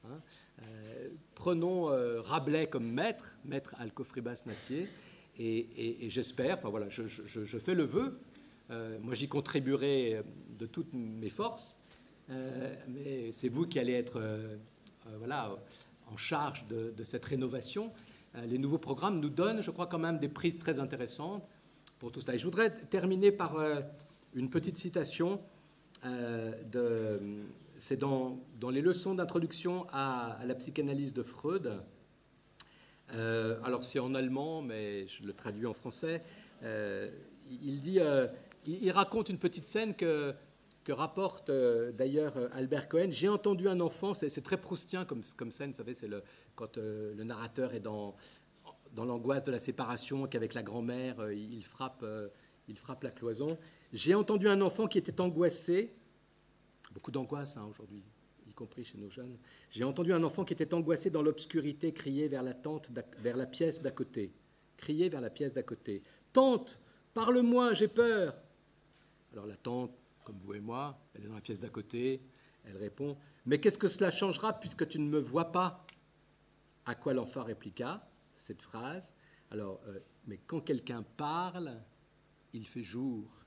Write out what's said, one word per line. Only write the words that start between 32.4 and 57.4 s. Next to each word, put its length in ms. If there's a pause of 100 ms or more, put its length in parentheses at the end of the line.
Euh, 500
alors 200
c'est 160
en 140
allemand, 480
mais 460
je 160
le 100
traduis 320
en 80
français. 500 (400)
Euh, 460 (400)
il 300
dit, 200
euh, 280 (380)
il, 180
il 80
raconte 380
une 80
petite 300
scène 280
que, 380 (500)
que 80
rapporte, 580
euh, 420
d'ailleurs, 460
euh, 160
Albert 360
Cohen. « 220
J'ai 180
entendu 400
un 100
enfant », 360
c'est, 140
c'est 120
très 180
proustien 460
comme, 160 (160)
comme 140
scène, 200
vous 60
savez, 160
c'est 140
le, 160 (320)
quand, 220
euh, 360
le 100
narrateur 500
est 80
dans, 340 (800)
dans 120
l'angoisse 380
de 80
la 80
séparation, 680
qu'avec 260
la 100
grand-mère, 560
euh, 140
il, 200
il 100
frappe, 400
euh, 260 (380)
il 100
frappe 260
la 80
cloison. « 460 (360)
J'ai 220
entendu 320
un 140
enfant 260
qui 100
était 240
angoissé », 720 (1000)
beaucoup 180
d'angoisse, 460